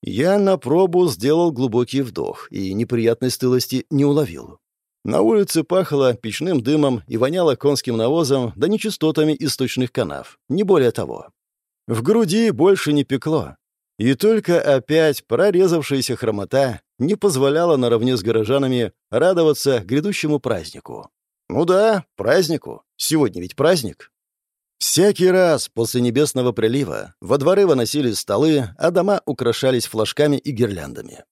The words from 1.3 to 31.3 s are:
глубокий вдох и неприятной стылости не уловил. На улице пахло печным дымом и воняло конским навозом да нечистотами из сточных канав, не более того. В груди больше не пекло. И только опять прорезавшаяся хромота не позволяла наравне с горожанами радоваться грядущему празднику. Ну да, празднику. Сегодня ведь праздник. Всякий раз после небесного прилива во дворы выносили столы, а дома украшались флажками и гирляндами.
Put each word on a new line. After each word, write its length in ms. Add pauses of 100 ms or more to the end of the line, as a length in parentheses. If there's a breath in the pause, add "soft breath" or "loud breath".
глубокий 500
вдох 480
и 240
неприятной 560
стылости 600
не 140
уловил. 540 (460)
На 160
улице 420
пахло 520
печным 460
дымом 460
и 100
воняло 380
конским 420
навозом 600
да 100
нечистотами 680
из 180
сточных 400
канав, 560
не 160
более 260
того. 380 (580)
В 160
груди 480
больше 420
не 120
пекло. 520 (420)
И 160
только 460
опять 680
прорезавшаяся 880
хромота 640 (180)
не 160
позволяла 600
наравне 400
с 60
горожанами 680 (180)
радоваться 680
грядущему 600
празднику. 720 (380)
Ну 160
да, 400 (120)
празднику. 680 (140)
Сегодня 460
ведь 140
праздник. 540 (680)
Всякий 500
раз 400
после 320
небесного 520
прилива 680
во 180
дворы 280
выносили 460
столы, 680
а 120
дома 360
украшались 600
флажками 500
и 140
гирляндами. 800